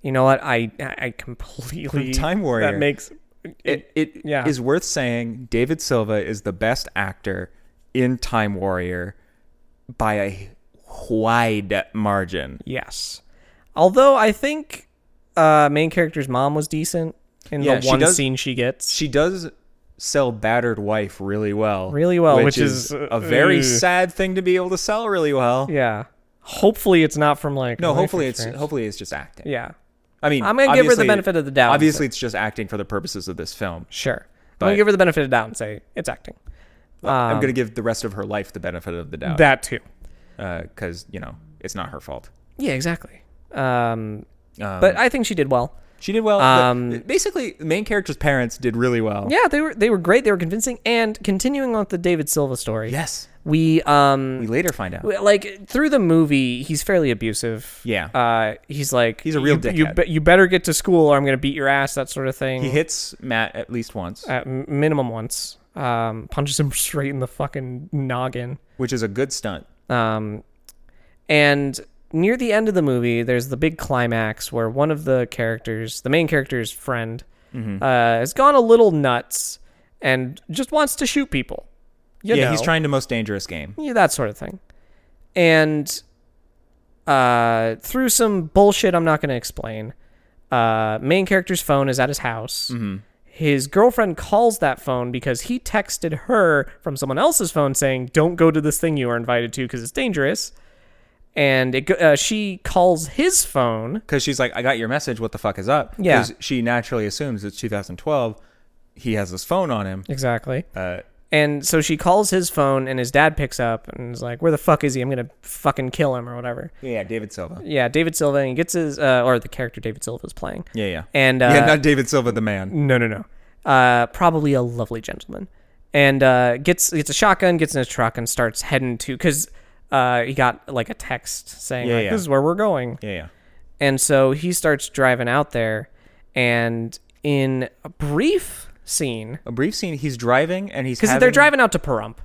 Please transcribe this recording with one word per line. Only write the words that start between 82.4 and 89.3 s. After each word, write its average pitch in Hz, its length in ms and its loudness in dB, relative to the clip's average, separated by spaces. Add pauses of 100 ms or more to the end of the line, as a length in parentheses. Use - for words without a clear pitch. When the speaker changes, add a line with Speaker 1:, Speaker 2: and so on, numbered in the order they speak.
Speaker 2:
he's - 100 0
Speaker 1:
know. 120 40 -2
Speaker 2:
trying 160 180 2
the 151 60 -2
most 135 220 -2
dangerous 107 360 -4
game. 85 300 -12
Speaker 1:
Yeah, 294 160 -8
that 196 200 4
sort 120 180 -2
of 104 80 -14
thing. - 200 -14 (800)
And, 156 640 2 (1040)
uh, 120 720 2
through 262 320 -2
some 208 360 2
bullshit 196 500 4
I'm 165 100 2
not 156 160 2
gonna 139 140 -4